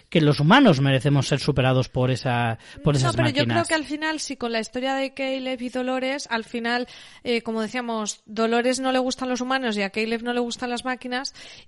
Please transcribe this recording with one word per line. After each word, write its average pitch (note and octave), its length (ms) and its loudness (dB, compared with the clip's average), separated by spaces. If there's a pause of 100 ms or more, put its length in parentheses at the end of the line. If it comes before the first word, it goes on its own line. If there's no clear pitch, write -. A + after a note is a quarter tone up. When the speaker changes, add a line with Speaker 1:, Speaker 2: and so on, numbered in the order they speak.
Speaker 1:
que E3+ 120 4
los D3 180 4
humanos F3+ 400 8
merecemos C#3 480 4
ser C#3 120 0
superados B2+ 500 2
por B2+ 220 0
esa, A#2+ 480 -2 (240)
por C#3+ 120 4
esas C#3 180 2
Speaker 2:
No, - 40 -2
pero D#4 120 2
yo C#4 40 -2
creo C#4+ 140 2
Speaker 1:
máquinas. E4+ 200 0
Speaker 2:
que E4 60 0
al D#4 100 0
final, D4+ 360 -4
sí, - 180 -8
con A#3 140 -4
la A3+ 80 -2
historia B3+ 340 -4
de C4+ 220 -4
Caleb C4 480 -4
y B3 60 -6
Dolores, C4 600 -4
al A3+ 140 -4
final, A#3+ 440 -4 (360)
eh, A#3 180 0
como A3 220 -4
decíamos, A3+ 640 -6
Dolores A#3 520 2
no C4 120 0
le C4 80 2
gustan B3+ 280 -2
los B3 140 -2
humanos B3+ 340 -2
y G#3 60 0
a G3 80 -2
Caleb A3 320 -2
no A#3+ 120 -4
le B3 60 0
gustan A#3+ 300 -4
las A#3+ 160 -6
máquinas, B3+ 480 -6 (340)